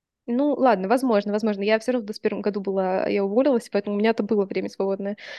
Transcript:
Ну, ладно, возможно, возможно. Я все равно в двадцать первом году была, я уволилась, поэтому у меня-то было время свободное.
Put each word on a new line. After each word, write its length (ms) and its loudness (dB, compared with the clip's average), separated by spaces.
Ну, 280 0
ладно, 340 4
возможно, 440 2
возможно. 300 -2
Я 180 2
все 120 -4
равно 120 -2
в 20 -14
двадцать 160 -12
первом 200 -2
году 180 -2
была, 480 0
я 160 0
уволилась, 460 2
поэтому 260 -2
у 20 -2
меня-то 240 2
было 220 0
время 240 -4
свободное. 480 -4